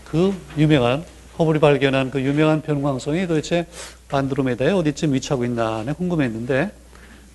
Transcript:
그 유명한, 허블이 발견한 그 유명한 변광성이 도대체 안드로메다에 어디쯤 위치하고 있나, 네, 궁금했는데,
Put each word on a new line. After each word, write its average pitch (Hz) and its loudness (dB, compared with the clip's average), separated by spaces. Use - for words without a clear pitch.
그 185 0
유명한, 147 2
허블이 156 2
발견한 135 4
그 135 -2
유명한 151 2
변광성이 147 -2
도대체 170 -2
안드로메다에 135 0
어디쯤 156 0
위치하고 131 -2
있나, 113 -2
네, 139 -6
궁금했는데, 143 -2